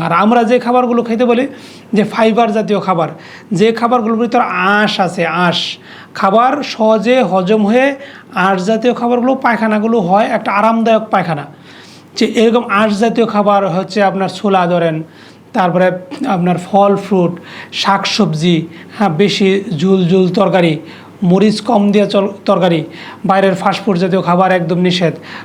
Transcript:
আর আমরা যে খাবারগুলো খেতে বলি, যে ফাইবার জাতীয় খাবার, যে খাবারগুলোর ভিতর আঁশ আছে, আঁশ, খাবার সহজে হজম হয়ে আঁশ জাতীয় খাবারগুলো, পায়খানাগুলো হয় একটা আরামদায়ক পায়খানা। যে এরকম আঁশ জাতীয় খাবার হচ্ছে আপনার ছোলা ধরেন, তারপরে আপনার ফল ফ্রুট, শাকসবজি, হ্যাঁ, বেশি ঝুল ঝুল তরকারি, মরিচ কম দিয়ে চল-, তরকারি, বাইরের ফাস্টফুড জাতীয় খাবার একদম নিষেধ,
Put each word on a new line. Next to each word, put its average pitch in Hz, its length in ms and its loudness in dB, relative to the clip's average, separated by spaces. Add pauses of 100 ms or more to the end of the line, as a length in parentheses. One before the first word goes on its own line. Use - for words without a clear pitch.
আর 165 60 -2 (120)
আমরা 233 260 4
যে 247 160 4
খাবারগুলো 247 420 0
খেতে 226 240 0
বলি, 240 140 0 (500)
যে 202 80 4 (100)
ফাইবার 226 440 2
জাতীয় 208 300 0
খাবার, 165 220 0 (500)
যে 214 80 4 (120)
খাবারগুলোর 233 440 0
ভিতর 240 180 0 (340)
আঁশ 208 180 2 (120)
আছে, 175 180 -4 (220)
আঁশ, 165 140 0 (600)
খাবার 226 340 2 (200)
সহজে 220 420 2 (160)
হজম 190 380 2
হয়ে 254 180 2 (580)
আঁশ 190 120 2 (120)
জাতীয় 226 300 0
খাবারগুলো, 247 340 0 (100)
পায়খানাগুলো 220 540 0 (120)
হয় 208 180 2 (100)
একটা - 120 -6 (100)
আরামদায়ক 220 540 2
পায়খানা। 170 320 -2 (720)
যে - 80 2 (160)
এরকম 226 220 2 (160)
আঁশ 214 120 2 (120)
জাতীয় 226 300 0
খাবার 202 280 2 (140)
হচ্ছে 190 240 -4 (100)
আপনার 185 280 -2
ছোলা 196 240 0 (120)
ধরেন, 165 220 0 (600)
তারপরে 180 320 2 (480)
আপনার 175 220 0 (100)
ফল 202 260 2 (120)
ফ্রুট, 175 280 0 (480)
শাকসবজি, 180 760 0 (380)
হ্যাঁ, 202 160 0 (100)
বেশি 202 280 2 (300)
ঝুল 190 200 2 (120)
ঝুল 185 140 4 (140)
তরকারি, 180 340 2 (560)
মরিচ 202 280 4 (100)
কম 220 140 2 (120)
দিয়ে 202 200 2
চল-, 202 200 0 (160)
তরকারি, 175 320 2 (480)
বাইরের 190 320 2
ফাস্টফুড 196 420 -2
জাতীয় 185 260 0
খাবার 185 300 2
একদম 175 280 -2
নিষেধ, 180 260 0 (320)